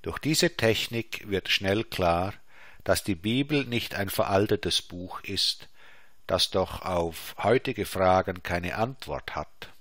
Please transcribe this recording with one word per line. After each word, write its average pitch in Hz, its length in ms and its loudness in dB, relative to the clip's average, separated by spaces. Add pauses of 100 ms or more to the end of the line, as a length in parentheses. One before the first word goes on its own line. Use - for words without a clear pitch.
Durch - 180 -6
diese 160 380 2
Technik - 720 0
wird 95 200 0
schnell 101 360 2
klar, 90 480 2 (520)
dass 92 180 4
die 98 140 0
Bibel 135 480 0
nicht 120 320 -4
ein 98 120 -2
veraltetes 101 720 2
Buch - 420 -10
ist, - 460 -2 (580)
das - 240 2
doch - 320 0
auf 85 600 -2
heutige 113 420 2
Fragen 92 600 4
keine 87 320 -2
Antwort 120 580 -4
hat. - 360 -10 (100)